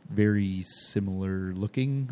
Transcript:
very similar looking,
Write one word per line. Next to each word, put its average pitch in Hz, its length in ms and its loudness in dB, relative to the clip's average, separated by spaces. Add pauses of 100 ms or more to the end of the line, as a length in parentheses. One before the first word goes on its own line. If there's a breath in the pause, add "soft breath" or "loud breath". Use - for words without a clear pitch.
very 101 560 4
similar 95 880 -2
looking, 131 580 -2